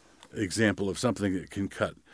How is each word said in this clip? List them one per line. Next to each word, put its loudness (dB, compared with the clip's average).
example 2
of -4
something 2
that -4
can -2
cut -2